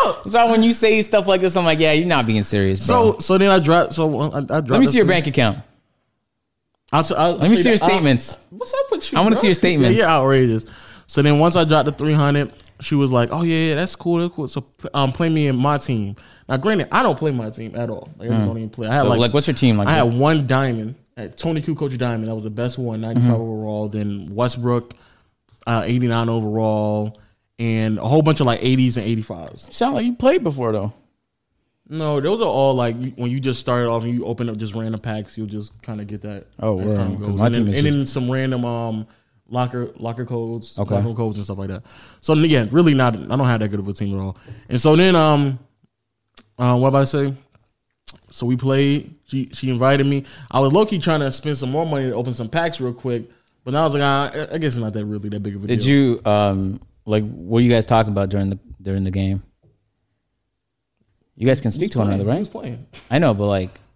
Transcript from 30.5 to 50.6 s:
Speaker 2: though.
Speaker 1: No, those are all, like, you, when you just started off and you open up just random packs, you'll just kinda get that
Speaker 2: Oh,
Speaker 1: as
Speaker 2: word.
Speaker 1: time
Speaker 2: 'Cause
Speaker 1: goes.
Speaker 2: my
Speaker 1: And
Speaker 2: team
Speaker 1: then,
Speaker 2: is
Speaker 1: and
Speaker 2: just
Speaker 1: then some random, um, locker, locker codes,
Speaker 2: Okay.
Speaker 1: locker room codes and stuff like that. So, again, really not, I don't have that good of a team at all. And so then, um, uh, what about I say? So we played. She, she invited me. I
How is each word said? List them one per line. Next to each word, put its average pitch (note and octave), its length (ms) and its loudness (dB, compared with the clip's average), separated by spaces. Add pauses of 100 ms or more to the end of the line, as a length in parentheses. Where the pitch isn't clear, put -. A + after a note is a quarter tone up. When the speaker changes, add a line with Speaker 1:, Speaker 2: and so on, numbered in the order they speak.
Speaker 2:
though. G#2+ 200 -4 (960)
Speaker 1:
No, D3+ 320 -4
those F#3+ 220 0
are - 60 0
all, C3+ 260 2
like, A#2+ 240 -2
you, B2+ 180 -8
when A#2+ 140 -4
you C3+ 100 -4
just B2+ 200 -4
started B2 280 0
off A#2 140 -2
and A#2+ 100 -4
you A#2+ 140 -4
open A#2 240 -6
up G#2+ 80 -8
just G#2+ 160 -8
random A2+ 260 -6
packs, G#2+ 380 -10
you'll A2 80 -8
just G#2 360 -14
kinda G#2+ 220 -12
get G2+ 180 -14
that G2+ 240 -14 (140)
Speaker 2:
Oh, A2 200 0
Speaker 1:
as G2+ 80 -2
Speaker 2:
word. G#2+ 80 0
Speaker 1:
time G2 200 -2
Speaker 2:
'Cause G#2 100 -8
Speaker 1:
goes. G2+ 140 -2
Speaker 2:
my A2 60 4
Speaker 1:
And A#2 80 2
Speaker 2:
team A#2 120 2
Speaker 1:
then, G2+ 80 0
Speaker 2:
is C#3 40 0
Speaker 1:
and D3 80 2
Speaker 2:
just D3 100 2
Speaker 1:
then C#3 100 -2
some B2+ 240 -4
random, C3 360 -2
um, A2+ 400 -6 (420)
locker, B2 500 -4
locker A#2 280 -8
codes, A#2 520 -8
Speaker 2:
Okay. G#2 160 -2
Speaker 1:
locker G2+ 120 0
room A2+ 100 -6
codes A2 200 -4
and G#2 80 -8
stuff G2 140 -10
like G2 100 -8
that. G2 140 -10 (380)
So, D#3 140 0
again, D3+ 380 4
really D#3+ 220 6
not, B2+ 220 2
I G2+ 200 -6
don't C3+ 100 2
have A#2+ 140 2
that G#2+ 80 -2
good G2+ 120 -4
of G2 80 -8
a G2+ 60 -4
team G2+ 200 -4
at G2 80 -4
all. F#2+ 140 -8 (340)
And B2 100 -2
so D#3 160 6
then, F#3 200 6
um, C#3+ 420 4 (1000)
uh, B2 200 2
what C3 100 4
about C3+ 140 4
I - 20 2
say? C#3 300 -2 (960)
So - 160 -8
we B2+ 100 0
played. C3+ 560 0 (140)
She, C3+ 260 -6
she - 160 -6
invited C3 380 2
me. C#3 180 -2 (260)
I C3 100 2